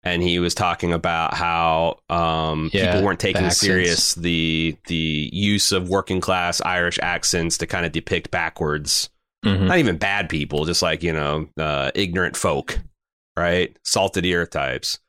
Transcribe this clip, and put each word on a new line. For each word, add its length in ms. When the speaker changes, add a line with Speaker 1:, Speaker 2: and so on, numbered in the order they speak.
Speaker 1:
and 200
he 160
was 160
talking 380
about 400
how, 680
um, 640
Speaker 2:
Yeah, 180
Speaker 1:
people 140
weren't 140
Speaker 2:
the 80
Speaker 1:
taking 160
Speaker 2:
accents. 160
Speaker 1:
serious 560
the, 640
the 460
use 400
of 160
working 320
class 400
Irish 400
accents 560
to 100
kinda 220
depict 420
backwards. 760
Speaker 2:
Mm-hmm. 220
Speaker 1:
Not 120
even 180
bad 320
people, 340
just, 180
like, 220
you 80
know, 380
uh, 340
ignorant 440
folk, 420
right? 480
Salted 420
ear 220
types. 600